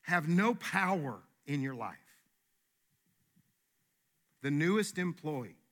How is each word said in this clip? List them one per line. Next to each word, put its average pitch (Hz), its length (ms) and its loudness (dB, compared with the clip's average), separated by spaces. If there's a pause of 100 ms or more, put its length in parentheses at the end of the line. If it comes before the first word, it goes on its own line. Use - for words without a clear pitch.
have 165 260 0
no 202 260 4
power 180 640 0 (280)
in 143 140 -2
your 135 140 -4
life? 107 220 -8 (2500)
The 139 80 -2
newest 185 460 2
employee 156 600 -4 (160)